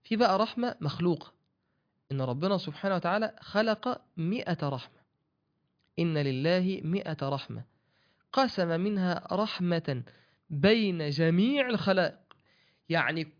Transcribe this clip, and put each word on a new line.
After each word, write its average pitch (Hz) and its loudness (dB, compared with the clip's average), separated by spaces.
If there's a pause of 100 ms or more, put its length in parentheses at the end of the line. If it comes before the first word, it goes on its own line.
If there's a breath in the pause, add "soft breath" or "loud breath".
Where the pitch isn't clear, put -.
في - -4
بقى 202 4
رحمة 233 -2
مخلوقة، 160 -2 (760)
إن 135 -2
ربنا 143 0
سبحانه 190 -4
وتعالى 185 -2
خلق 220 -2 (160)
مئة 170 -2
رحمة، - -8 (1000)
"إِنَّ 165 0
لِلَّهِ 160 0
مِئَةَ 156 -4
رَحْمَةٍ، 131 -6 (720)
قَسَمَ 180 2
مِنْهَا 185 -2
رَحْمَةً 175 -2 (460 soft breath)
بَيْنَ 175 2
جَمِيعِ 185 4
الْخَلَائِقِ". 185 2 (720 soft breath)
يعني 156 0